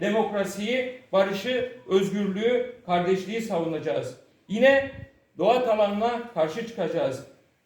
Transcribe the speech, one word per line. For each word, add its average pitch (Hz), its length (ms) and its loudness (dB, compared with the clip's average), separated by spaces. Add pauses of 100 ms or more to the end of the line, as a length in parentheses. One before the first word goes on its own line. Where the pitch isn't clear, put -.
demokrasiyi, 208 960 -2 (120)
barışı, 202 600 0 (180)
özgürlüğü, 202 880 0 (100)
kardeşliği 185 560 0
savunacağız. 156 760 -4 (300)
Yine 269 440 4 (460)
doğa 240 280 4
talanına 220 680 0
karşı 220 340 -2
çıkacağız. 156 600 -4 (380)